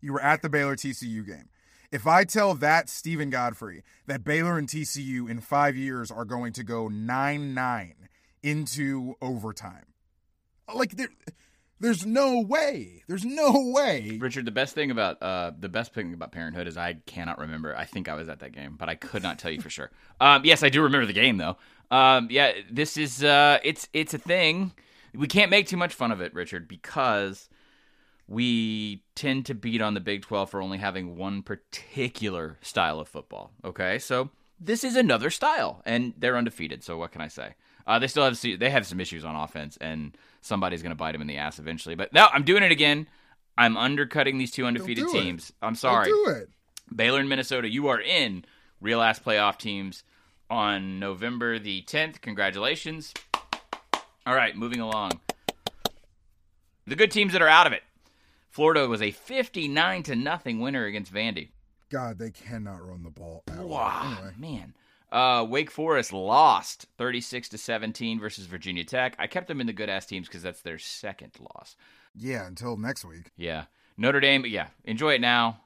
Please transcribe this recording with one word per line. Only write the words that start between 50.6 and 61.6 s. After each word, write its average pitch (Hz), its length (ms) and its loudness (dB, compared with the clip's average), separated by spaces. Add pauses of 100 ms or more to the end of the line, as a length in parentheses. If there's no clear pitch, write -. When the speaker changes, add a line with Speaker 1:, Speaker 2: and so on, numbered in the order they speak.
Speaker 2:
November 113 640 -4
the 98 220 -8
tenth. 156 380 -4
Congratulations. 117 920 -4 (1120)
All 127 80 2
right, 120 220 2
moving 120 240 -6
along. 107 400 -4 (1700)
The 135 80 -6
good 208 160 4
teams 202 200 2
that 185 80 2
are 160 80 8
out 160 200 10
of 131 40 0
it. 95 120 -6 (720)
Florida 151 320 6
was 110 140 0
a 104 80 0
fifty-nine 180 920 -2
to 135 120 -4
nothing 131 440 -4
winner 127 260 -2
against 101 260 -8
Vandy. 101 380 -4 (400)